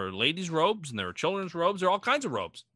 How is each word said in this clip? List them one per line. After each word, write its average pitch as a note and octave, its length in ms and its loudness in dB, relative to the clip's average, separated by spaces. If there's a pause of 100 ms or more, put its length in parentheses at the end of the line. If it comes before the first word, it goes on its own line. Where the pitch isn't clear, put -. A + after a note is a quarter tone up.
are F#2+ 60 -4
ladies D#3 380 0
robes, E3 400 2
and A#2 100 -8
there F#2 100 -2
are F2+ 40 -6
children's F#3 420 -2
robes. F3+ 260 2
There F#3 80 4
are - 20 6
all G3+ 80 2
kinds C#4 240 2
of G3 80 -4
robes. F#2+ 320 -4 (120)